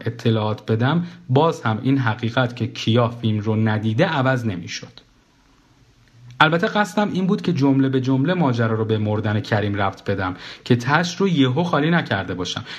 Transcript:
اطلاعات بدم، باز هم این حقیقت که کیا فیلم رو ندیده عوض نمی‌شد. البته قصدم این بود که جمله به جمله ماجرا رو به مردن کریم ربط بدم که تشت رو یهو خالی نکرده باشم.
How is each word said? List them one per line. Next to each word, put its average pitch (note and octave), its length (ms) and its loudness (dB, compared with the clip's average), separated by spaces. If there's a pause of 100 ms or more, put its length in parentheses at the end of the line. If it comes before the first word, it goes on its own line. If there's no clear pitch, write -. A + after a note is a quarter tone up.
اطلاعات A2+ 680 -2
بدم، C#3 360 0 (220)
باز D3+ 320 4
هم A2 220 -2
این C3+ 140 2
حقیقت A#2 580 0
که A2 120 -2
کیا A2+ 420 2
فیلم A#2 300 -2
رو G#2+ 160 -2
ندیده A2 500 2
عوض C3 400 0
نمی‌شد. F#2 460 -8 (1500)
البته E3 280 4
قصدم G#3 460 0
این F#3 140 0
بود F3 140 0
که F3+ 120 0
جمله C3+ 360 2
به C3 120 0
جمله C3+ 320 0
ماجرا A#2+ 420 0
رو A2 100 -2
به G#2+ 120 0
مردن G#2+ 420 0
کریم G2+ 360 -2
ربط G2 280 -4
بدم F#2+ 320 -4 (300)
که B2 100 4
تشت D3 420 0
رو G3 100 0
یهو C#3 360 2
خالی D#3 260 0
نکرده G2 440 0
باشم. F2+ 320 -6 (140)